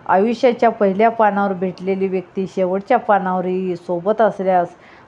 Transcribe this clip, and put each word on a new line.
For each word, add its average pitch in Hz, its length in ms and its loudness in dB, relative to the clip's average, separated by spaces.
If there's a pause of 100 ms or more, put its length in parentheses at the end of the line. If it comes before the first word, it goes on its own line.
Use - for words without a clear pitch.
आयुष्याच्या 240 600 2
पहिल्या 214 380 2
पानावर 202 440 0
भेटलेली 190 560 -4
व्यक्ती 185 380 -6
शेवटच्या 190 520 0
पानावरही 185 800 0
सोबत 180 440 -2
असल्यास 185 480 0 (400)